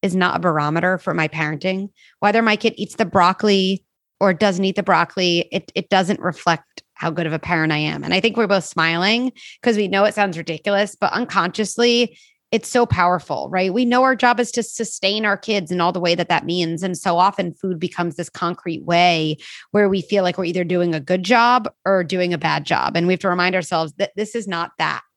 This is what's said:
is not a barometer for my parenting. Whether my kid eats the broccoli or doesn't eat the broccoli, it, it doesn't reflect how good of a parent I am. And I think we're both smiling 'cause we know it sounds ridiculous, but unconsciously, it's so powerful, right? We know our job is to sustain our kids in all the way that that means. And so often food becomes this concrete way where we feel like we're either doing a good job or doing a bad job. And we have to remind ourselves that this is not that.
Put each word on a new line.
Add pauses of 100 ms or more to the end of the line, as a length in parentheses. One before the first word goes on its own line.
is
not
a
barometer
for
my
parenting. (300)
Whether
my
kid
eats
the
broccoli (360)
or
doesn't
eat
the
broccoli,
it,
it
doesn't
reflect (100)
how
good
of
a
parent
I
am.
And
I
think
we're
both
smiling (300)
'cause
we
know
it
sounds
ridiculous,
but
unconsciously, (340)
it's
so
powerful,
right?
We
know
our
job
is
to
sustain
our
kids
in
all
the
way
that
that
means.
And
so
often
food
becomes
this
concrete
way (340)
where
we
feel
like
we're
either
doing
a
good
job (160)
or
doing
a
bad
job.
And
we
have
to
remind
ourselves
that
this
is
not
that. (160)